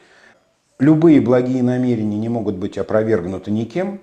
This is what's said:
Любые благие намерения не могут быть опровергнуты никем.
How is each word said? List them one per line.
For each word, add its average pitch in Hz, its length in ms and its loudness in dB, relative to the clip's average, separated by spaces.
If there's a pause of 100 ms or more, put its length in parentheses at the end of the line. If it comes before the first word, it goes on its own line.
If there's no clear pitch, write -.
(800)
Любые 156 420 6
благие 123 400 0
намерения 123 560 -2
не 110 100 -4
могут 107 280 -4
быть 92 240 -8
опровергнуты 98 720 -2
никем. 110 520 -6